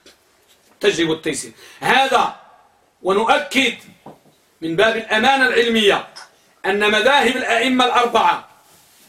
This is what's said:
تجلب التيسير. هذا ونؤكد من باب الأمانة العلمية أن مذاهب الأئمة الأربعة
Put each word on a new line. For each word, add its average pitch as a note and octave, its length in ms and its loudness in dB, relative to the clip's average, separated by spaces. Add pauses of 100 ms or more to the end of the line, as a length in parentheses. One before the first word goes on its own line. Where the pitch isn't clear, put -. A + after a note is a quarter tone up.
(800)
تجلب E3 320 0
التيسير. D3+ 400 -6 (280)
هذا B3+ 560 0 (680)
ونؤكد A3+ 720 0 (840)
من E3 160 -6
باب A3 200 2
الأمانة B3 500 0
العلمية A3+ 640 0 (580)
أن G#3 240 0
مذاهب B3 460 2
الأئمة B3+ 480 0
الأربعة A3+ 640 0 (600)